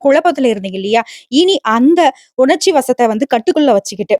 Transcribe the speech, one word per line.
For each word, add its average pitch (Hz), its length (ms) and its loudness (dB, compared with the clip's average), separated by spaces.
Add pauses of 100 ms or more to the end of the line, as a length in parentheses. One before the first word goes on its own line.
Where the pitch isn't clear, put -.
குழப்பத்துல 277 460 2
இருந்தீங்க 190 280 -8
இல்லையா? 214 220 -2 (380)
இனி 370 160 2 (160)
அந்த 269 280 2 (440)
உணர்ச்சி 302 280 0
வசத்தை 247 420 0
வந்து 226 180 -4
கட்டுக்குள்ள 277 460 0
வச்சுக்கிட்டு 202 420 -4